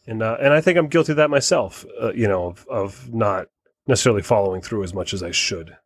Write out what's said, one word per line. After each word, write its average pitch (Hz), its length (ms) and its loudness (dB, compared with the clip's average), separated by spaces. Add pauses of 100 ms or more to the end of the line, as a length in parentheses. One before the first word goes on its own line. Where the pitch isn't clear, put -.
and, 113 160 -4
uh, 113 160 -2
and 139 140 0
I 156 80 4
think 170 160 2
I'm 151 120 2
guilty 151 240 2
of 147 40 -2
that 151 140 4
myself, 139 560 0 (120)
uh, 113 140 -2
you 110 160 0
know, 92 200 0
of, 92 200 -16
of 117 460 -6
not 101 320 0 (400)
necessarily 117 340 2
following 98 400 2
through 104 240 -6
as 87 80 -8
much 90 220 -6
as 92 80 -6
I 85 80 -8
should. 82 440 -4 (120)